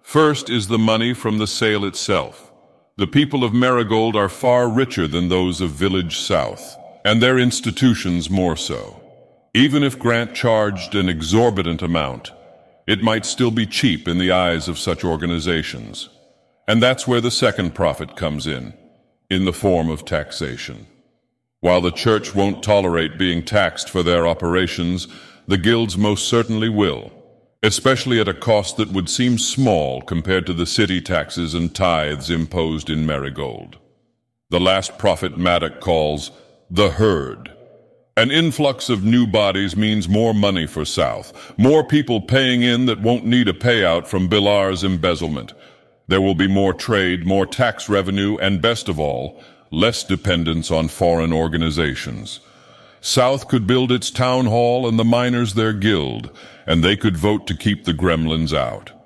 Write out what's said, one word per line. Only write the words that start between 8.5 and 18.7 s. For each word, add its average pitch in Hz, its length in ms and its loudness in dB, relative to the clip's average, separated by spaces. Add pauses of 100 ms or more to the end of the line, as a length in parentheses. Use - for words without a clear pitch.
so. 53 460 -10 (540)
Even 143 280 4
if 131 160 -2
Grant 117 360 0
charged 104 600 0
an 95 140 2
exorbitant 87 760 0
amount, 76 480 -4 (560)
it - 160 0
might 110 240 0
still 120 240 0
be 113 160 -2
cheap 101 400 0
in 87 120 0
the 90 120 2
eyes 87 380 2
of 82 100 -6
such 87 260 -4
organizations. 80 1080 -4 (580)
And 110 120 4
that's 127 280 0
where 120 120 2
the 117 120 -2
second 101 420 0
profit 78 400 -2
comes 76 320 -6
in, 64 260 -8 (560)